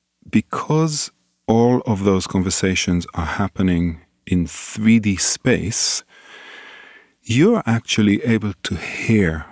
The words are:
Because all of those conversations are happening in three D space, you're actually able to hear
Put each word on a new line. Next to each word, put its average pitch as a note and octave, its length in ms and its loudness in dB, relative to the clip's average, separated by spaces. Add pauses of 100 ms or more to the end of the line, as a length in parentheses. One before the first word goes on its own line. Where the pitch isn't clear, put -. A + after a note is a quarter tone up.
(300)
Because D3+ 840 -2 (360)
all A#2 380 4
of G2 180 -2
those F#2+ 240 2
conversations F#2 840 0
are E2+ 120 -4
happening F2 760 -2 (240)
in F2+ 220 0
three A2 520 0
D G2+ 160 0
space, - 880 -2 (1200)
you're E3+ 420 2
actually A2 580 2
able G#2+ 300 0 (100)
to - 120 -6
hear F2 760 0